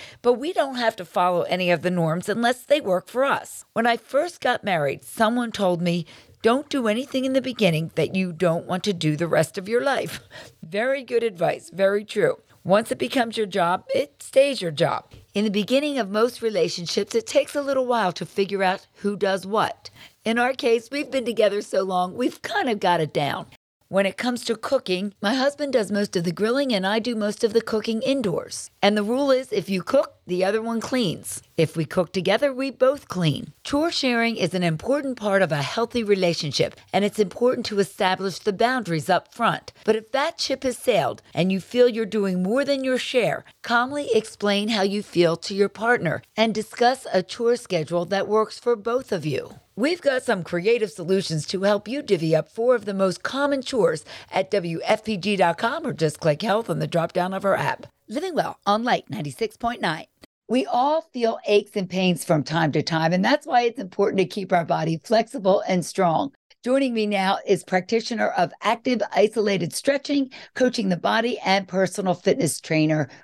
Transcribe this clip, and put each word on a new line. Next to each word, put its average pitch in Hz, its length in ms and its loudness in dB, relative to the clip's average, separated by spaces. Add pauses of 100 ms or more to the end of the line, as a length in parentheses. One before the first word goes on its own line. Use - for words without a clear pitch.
(200)
but 240 120 2
we 277 200 -2
don't 269 220 0
have 233 220 0
to 180 80 -10
follow 180 380 2
any 180 280 0
of 165 120 2
the 180 80 0
norms 170 380 0
unless 233 360 0
they 294 160 4
work 185 260 -2
for 254 180 -2
us. - 480 -2
When 226 140 0
I 233 100 4
first - 440 -4
got 247 240 0
married, 147 400 -2
someone 233 480 0
told 180 280 0
me, 175 240 0 (380)
"Don't 254 260 2
do 247 200 0
anything 254 360 -2
in 269 80 -2
the 269 80 4
beginning 185 540 0
that 165 220 0
you 185 160 -2
don't 165 340 0
want 180 160 -4
to 208 100 -2
do 160 220 0
the 160 140 -4
rest 156 280 2
of 190 120 -10
your 240 120 2
life." 269 400 -2 (440)
Very 240 400 -2
good 233 180 0
advice, 175 500 -2
very 196 320 2
true. - 380 0 (220)
Once 202 260 4
it - 80 -2
becomes 233 380 0
your 220 100 0
job, 180 380 0 (100)
it - 260 -2
stays 269 400 4
your 170 120 -4
job. 139 400 0 (200)
In 208 120 0
the 220 60 2
beginning 262 460 2
of 202 140 -2
most 220 320 0
relationships, 208 720 -2
it 226 120 0
takes - 280 0
a 285 80 0
little 262 240 0
while 220 260 2
to 175 140 -8
figure 196 380 -2
out 185 320 -2
who 202 200 -4
does 190 300 0
what. 196 440 -2 (340)
In 233 160 0
our 254 140 2
case, 233 360 0
we've 285 200 -4
been 262 140 -2
together 208 380 2
so 202 200 -2
long, 180 340 -2
we've - 260 -2
kind 359 260 -2
of 214 120 -2
got 175 200 2
it 151 140 -2
down. - 320 -2 (420)
When 196 180 2
it 190 100 -4
comes 240 300 -4
to 226 100 -2
cooking, 202 640 -2
my 208 140 0
husband 277 400 -2
does 202 180 2
most 202 240 -2
of 175 80 0
the 175 80 0
grilling 247 400 0
and 190 140 0
I 214 120 0
do 240 160 -2
most 208 300 -2
of 214 80 2
the 226 80 4
cooking 226 400 -4
indoors. 254 680 -2 (100)
And 202 160 4
the 208 60 0
rule 262 280 2
is, 262 220 2
if 196 160 -2
you 190 140 -2
cook, - 320 2 (120)
the 180 180 0
other 214 180 0
one 226 180 -4
cleans. 214 600 -4 (140)
If 156 200 0
we 165 80 -2
cook - 280 -2
together, 196 400 0
we 269 180 -4
both 262 380 0
clean. 165 440 -2 (120)
Chore 311 260 0
sharing 233 460 0
is 180 180 -2
an 180 80 0
important 247 560 -2
part 196 240 0
of 156 100 0
a 147 100 -2
healthy 233 400 -4
relationship, 180 760 0 (160)
and 196 120 2
it's 202 140 -4
important 233 480 0
to 202 140 -2
establish 185 580 -2
the 208 140 -2
boundaries 196 580 -2
up - 220 0
front. 208 400 -2 (120)
But 220 120 2
if 220 160 -8
that 294 280 -2
ship - 220 -4
has 254 160 -2
sailed 151 440 0 (120)
and 180 160 0
you 190 100 0
feel 247 280 4
you're 226 180 -2
doing 190 360 0
more 240 220 2
than 277 200 0
your 254 140 0
share, - 460 0 (180)
calmly 262 520 -2
explain 208 540 0
how 220 140 2
you 202 200 0
feel 170 340 2
to - 180 -10
your 196 140 2
partner 202 540 0 (140)
and 220 180 2
discuss 240 580 0
a 185 100 2
chore 233 340 0
schedule 175 500 -2
that 196 220 -2
works 214 300 0
for 240 180 0
both 233 360 -4
of 160 140 -2
you. 117 300 -4 (180)
We've 302 280 0
got 262 200 0
some 196 200 0
creative 202 480 0
solutions 165 560 0
to 185 160 -4
help 202 260 0
you 277 140 -4
divvy 165 340 2
up - 120 0
four 247 260 2
of 214 100 0
the 202 80 -4
most 190 300 0
common 277 400 0
chores 165 420 0 (260)
at 190 200 -2
W 170 340 -2
F 214 180 0
P 220 140 -4
G 202 180 -2
dot 175 220 2
com 294 300 -4
or 185 80 -4
just 151 260 -2
click 151 220 0
health 220 260 0
on 156 100 -2
the 151 80 -2
drop 165 280 -2
down 180 180 -2
of 190 140 -6
our 190 100 4
app. - 300 -4 (200)
Living 320 280 -6
Well 185 320 -2
on 214 180 0
Light 220 240 -2
ninety-six 160 480 -6
point 233 240 -6
nine. 165 240 -2 (420)
We 247 200 0
all 285 340 2
feel 240 460 -2
aches 208 280 2
and 185 140 -2
pains 180 340 2
from 160 220 2
time 160 280 0
to 151 100 0
time, 165 320 0
and 185 100 2
that's 262 220 2
why 254 160 2
it's 240 160 0
important 196 400 0
to 185 80 4
keep 185 260 -4
our 170 140 2
body 160 360 -2
flexible 214 640 2
and 185 160 0
strong. 175 500 0 (300)
Joining 262 320 0
me 214 120 0
now 196 380 2
is 175 200 2
practitioner 214 640 0
of 175 240 0 (100)
active 233 400 0 (140)
isolated 202 560 2
stretching, 277 580 0 (240)
coaching 240 360 0
the 175 60 2
body, 208 480 0
and 190 220 2
personal 185 480 0
fitness - 460 0
trainer, 156 480 2 (160)